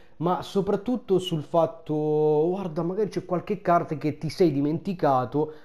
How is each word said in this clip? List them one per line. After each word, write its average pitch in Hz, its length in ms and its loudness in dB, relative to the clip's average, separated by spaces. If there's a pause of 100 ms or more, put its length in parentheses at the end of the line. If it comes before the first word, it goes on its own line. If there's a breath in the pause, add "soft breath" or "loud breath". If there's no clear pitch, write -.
(180 loud breath)
ma 165 240 0
soprattutto 196 760 0
sul 165 240 -2
fatto, 160 500 0 (560)
"Guarda, 180 320 -4
magari 185 260 -2
c'è 175 160 -6
qualche 180 380 -4
carta 170 340 2
che 147 220 -2
ti 160 120 -6
sei 170 220 4
dimenticato", 147 1000 0 (120 loud breath)